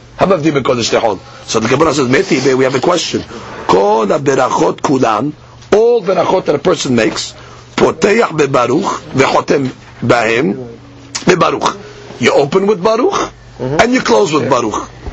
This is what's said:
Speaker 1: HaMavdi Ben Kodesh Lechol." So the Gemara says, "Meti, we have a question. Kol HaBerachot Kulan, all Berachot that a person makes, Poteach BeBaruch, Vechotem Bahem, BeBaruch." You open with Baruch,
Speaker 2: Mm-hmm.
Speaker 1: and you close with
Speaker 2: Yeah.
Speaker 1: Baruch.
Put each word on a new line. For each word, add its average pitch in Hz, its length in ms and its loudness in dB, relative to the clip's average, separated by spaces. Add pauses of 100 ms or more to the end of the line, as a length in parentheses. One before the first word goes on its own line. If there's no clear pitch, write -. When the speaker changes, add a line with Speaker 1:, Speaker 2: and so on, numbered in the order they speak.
(180)
Speaker 1:
HaMavdi 165 360 2
Ben 135 100 0
Kodesh 120 260 0
Lechol." 107 280 0 (280)
So 113 140 -2
the 113 80 -2
Gemara 139 260 2
says, 139 140 0
"Meti, 131 460 2
we 131 100 2
have 131 100 0
a - 60 0
question. 170 420 -2 (440)
Kol 208 400 2
HaBerachot 147 760 0
Kulan, 131 500 0 (400)
all 226 300 4
Berachot 185 440 0
that - 80 0
a 143 40 0
person 147 380 0
makes, - 360 -2 (440)
Poteach 156 600 2
BeBaruch, 135 520 0 (240)
Vechotem 135 560 0 (340)
Bahem, 120 720 0 (480)
BeBaruch." - 960 -2
You 135 140 2
open 180 320 2
with 202 160 0
Baruch, 233 320 0 (460)
Speaker 2:
Mm-hmm. 131 200 -4
Speaker 1:
and 240 120 2
you 254 80 2
close 208 320 2
with 143 120 0
Speaker 2:
Yeah. - 40 -2
Speaker 1:
Baruch. 117 400 -2 (240)